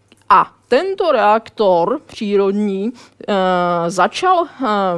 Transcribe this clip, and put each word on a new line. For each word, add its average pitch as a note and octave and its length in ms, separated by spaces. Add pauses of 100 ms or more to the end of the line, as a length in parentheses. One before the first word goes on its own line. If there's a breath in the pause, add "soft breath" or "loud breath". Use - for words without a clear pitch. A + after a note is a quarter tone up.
(280)
A - 280 (120)
tento F#4 440
reaktor G#3 920
přírodní, G3+ 880 (360 loud breath)
eh, F3+ 600
začal, E4+ 560
eh, - 200 (320)